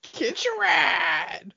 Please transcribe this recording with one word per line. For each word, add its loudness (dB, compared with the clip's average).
Catch -4
a -2
ride. 0